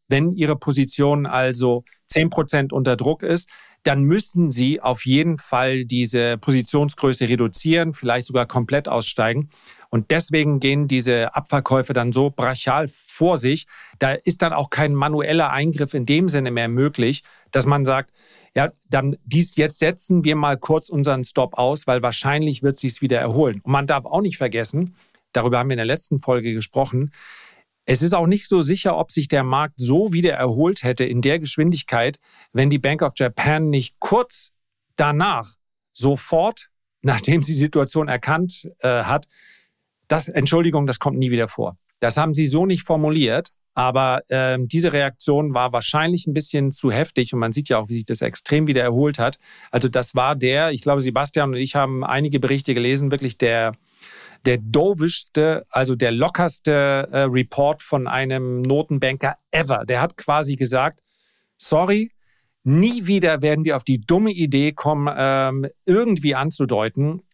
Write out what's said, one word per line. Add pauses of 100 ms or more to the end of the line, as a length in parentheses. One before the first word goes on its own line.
Wenn
ihre
Position
also (240)
zehn
Prozent
unter
Druck
ist, (340)
dann
müssen
sie
auf
jeden
Fall
diese
Positionsgröße
reduzieren,
vielleicht
sogar
komplett
aussteigen. (400)
Und
deswegen
gehen
diese
Abverkäufe
dann
so
brachial
vor
sich. (300)
Da
ist
dann
auch
kein
manueller
Eingriff
in
dem
Sinne
mehr
möglich, (280)
dass
man
sagt, (420)
„Ja, (200)
dann
dies,
jetzt
setzen
wir
mal
kurz
unseren
Stop
aus,
weil
wahrscheinlich
wird
sich's
wieder
erholen.“
Und
man
darf
auch
nicht
vergessen, (360)
darüber
haben
wir
in
der
letzten
Folge
gesprochen, (720)
es
ist
auch
nicht
so
sicher,
ob
sich
der
Markt
so
wieder
erholt
hätte
in
der
Geschwindigkeit, (340)
wenn
die
Bank
of
Japan
nicht
kurz (440)
danach (380)
sofort, (160)
<laughs>
nachdem
sie
die
Situation
erkannt, (120)
äh,
hat, (840)
das,
Entschuldigung,
das
kommt
nie
wieder
vor. (220)
Das
haben
sie
so
nicht
formuliert, (200)
aber,
ähm,
diese
Reaktion
war
wahrscheinlich
ein
bisschen
zu
heftig
und
man
sieht
ja
auch,
wie
sich
das
extrem
wieder
erholt
hat. (320)
Also
das
war
der,
ich
glaube,
Sebastian
und
ich
haben
einige
Berichte
gelesen,
wirklich
der, (720)
der
dovischste,
also
der
lockerste,
äh, (100)
Report
von
einem
Notenbanker (160)
ever.
Der
hat
quasi
gesagt, (560)
„Sorry, (520)
nie
wieder
werden
wir
auf
die
dumme
Idee
kommen,
ähm, (180)
irgendwie
anzudeuten, (120)